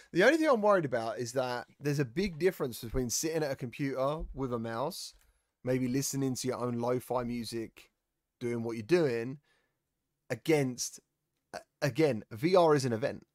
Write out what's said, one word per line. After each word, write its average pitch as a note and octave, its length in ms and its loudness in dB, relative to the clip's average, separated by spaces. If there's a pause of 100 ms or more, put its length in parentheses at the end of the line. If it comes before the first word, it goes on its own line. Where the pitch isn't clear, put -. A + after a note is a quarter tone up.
(120)
the F3 120 6
only D4+ 140 4
thing D#4 100 2
I'm A#3 140 4
worried G3+ 240 4
about A2+ 320 -2
is A#2+ 160 -6
that B2 340 -2 (120)
there's C#3+ 200 0
a C#3+ 60 0
big D#3+ 320 -4
difference D#3 440 -2
between B2 280 -2
sitting D#3+ 340 -2
at C3+ 80 -2
a C3 40 -8
computer C#3 680 -2 (120)
with C3 180 -4
a A#2+ 80 -2
mouse, A2+ 540 -6 (500)
maybe B2+ 240 0
listening C3+ 480 -2
to - 120 -4
your A2+ 100 -2
own A#2+ 220 -2
lo-fi B2 440 0
music, A#2 640 -8 (500)
doing A#2+ 240 -2
what A#2 120 -4
you're A#2 100 -6
doing, C3+ 540 2 (920)
against, C3 720 0 (540)
a-, - 60 -10 (220)
again, C3 500 2
V D3+ 240 2
R E3 180 8
is C3+ 120 4
an A#2+ 80 0
event. A2 400 -4